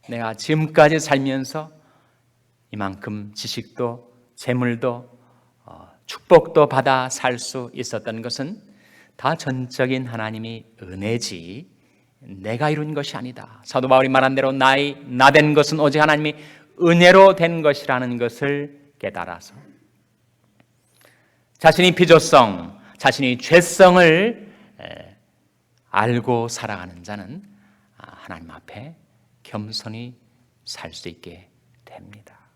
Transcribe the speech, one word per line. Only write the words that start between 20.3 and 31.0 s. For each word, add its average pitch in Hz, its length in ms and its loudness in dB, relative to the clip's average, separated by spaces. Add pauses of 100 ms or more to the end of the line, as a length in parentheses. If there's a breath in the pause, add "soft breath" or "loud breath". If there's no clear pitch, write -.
자신의 175 340 6
피조성, 147 840 4 (180 soft breath)
자신의 131 400 -2
죄성을, 180 1160 4 (280 loud breath)
에, - 340 -20 (760)
알고 117 560 -2
살아가는 92 560 -14
자는, 104 400 -16 (540 soft breath)
아, - 180 -20
하나님 85 340 -20
앞에 107 460 -20 (480)
겸손히 110 720 -14 (480)
살 - 300 -18
수 - 160 -18